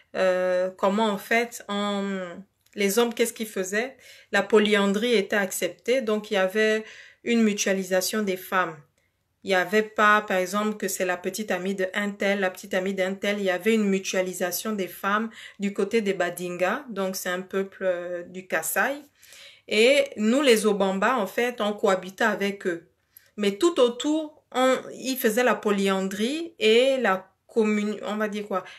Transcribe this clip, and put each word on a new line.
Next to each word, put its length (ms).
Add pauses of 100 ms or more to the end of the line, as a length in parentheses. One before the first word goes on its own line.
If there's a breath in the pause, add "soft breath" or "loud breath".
(140 loud breath)
euh, 560
comment 360
en 120
fait, 500
on... 520 (540)
les 240
hommes, 160
qu'est-ce 180
qu'ils 160
faisaient ? 480 (340 loud breath)
La 120
polyandrie 720
était 220
acceptée, 680
donc 280
il 40
y 20
avait 480 (400 loud breath)
une 180
mutualisation 800
des 140
femmes. 400 (680)
Il 60
y 40
avait 280
pas, 380
par 160
exemple, 400
que 100
c'est 180
la 120
petite 340
amie 240
de 200
un 160
tel, 300
la 100
petite 240
amie 200
d'un 200
tel. 240
Il 60
y 60
avait 240
une 140
mutualisation 840
des 160
femmes 420 (280 loud breath)
du 140
côté 280
des 140
Badinga, 760
donc 260
c'est 120
un 120
peuple, 420
euh, 400
du 240
Kasaï. 560 (640 loud breath)
Et 380 (120)
nous, 260
les 240
Obamba, 500
en 100
fait, 340
on 120
cohabitait 520
avec 420
eux. 220 (480 soft breath)
Mais 200
tout 240
autour, 720
on, 240 (160)
ils 240
faisaient 280
la 100
polyandrie 1040
et 400
la 340 (160)
communi-, 540
on 140
va 120
dire 180
quoi, 180 (140 loud breath)